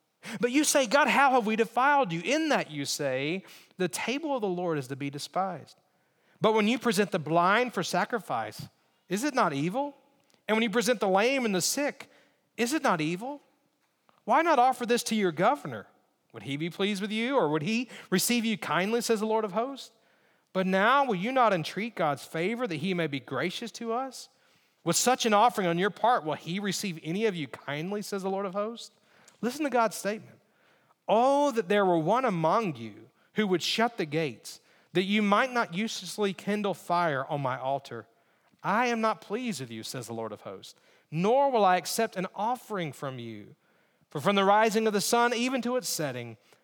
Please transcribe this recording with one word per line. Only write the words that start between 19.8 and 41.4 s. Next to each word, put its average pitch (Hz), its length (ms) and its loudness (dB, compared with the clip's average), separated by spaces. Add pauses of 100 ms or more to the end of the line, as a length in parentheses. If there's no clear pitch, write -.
But 185 140 0
now 214 380 4
will 240 100 0
you 190 160 -2
not 247 220 4
entreat 190 420 -4
God's 147 280 -2
favor 226 440 -4
that 170 80 -4
he 180 180 -4
may 170 140 0
be 143 120 -6
gracious 170 540 -6
to 226 200 -8
us? 254 360 -8 (540)
With 165 120 0
such 247 300 2
an 220 80 4
offering 208 340 4
on 170 100 2
your 190 120 2
part, 220 340 0
will 156 100 -4
he 165 260 -6
receive 190 440 -4
any 175 220 -2
of 202 100 0
you 151 120 -6
kindly, 165 540 -8
says 196 220 -8
the 190 60 -4
Lord 196 160 -4
of 180 80 -8
hosts? 214 380 -8 (500)
Listen 254 240 -4
to 277 40 -2
God's 226 260 2
statement. - 440 -8 (680)
"Oh, 277 440 4
that 220 180 -2
there 208 160 4
were 180 120 4
one 202 280 2
among 180 500 2
you 110 340 -14 (240)
who 214 140 2
would 180 140 2
shut - 360 0
the 185 80 -4
gates, 147 540 -6 (340)
that 180 100 2
you 202 180 2
might 214 320 2
not 220 220 -2
uselessly 202 580 -4
kindle 202 400 -2
fire 165 560 0
on 147 120 -2
my 127 180 -2
altar. 131 480 -6 (560)
I 208 240 0
am 240 120 -2
not 220 220 0
pleased 214 400 -6
with 127 80 -10
you," 113 140 -10
says 123 240 -10
the 117 60 -10
Lord 113 180 -6
of 104 100 -14
hosts, 101 320 -16 (380)
"nor 233 400 2